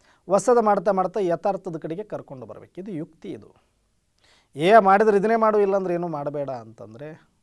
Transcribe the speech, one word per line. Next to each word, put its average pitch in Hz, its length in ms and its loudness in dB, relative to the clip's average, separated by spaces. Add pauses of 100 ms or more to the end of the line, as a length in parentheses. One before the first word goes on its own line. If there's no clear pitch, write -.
(260)
ಹೊಸದು 208 360 2
ಮಾಡ್ತಾ 202 300 2
ಮಾಡ್ತಾ 185 280 -2
ಯಥಾರ್ಥದ 180 580 -4
ಕಡೆಗೆ 170 260 -10
ಕರ್ಕೊಂಡು 135 420 -14
ಬರ್ಬೇಕು. 104 340 -18
ಇದು 202 100 -14
ಯುಕ್ತಿ 165 420 -12
ಇದು. 107 220 -18 (1000)
"ಏ 185 220 6
ಮಾಡಿದ್ರೆ 202 380 4
ಇದನ್ನೇ 214 200 2
ಮಾಡು, 214 240 2
ಇಲ್ಲಾಂದ್ರೆ 190 340 0
ಏನೂ 175 140 -4
ಮಾಡಬೇಡ" 143 420 -8
ಅಂತಂದ್ರೆ 120 760 -16 (140)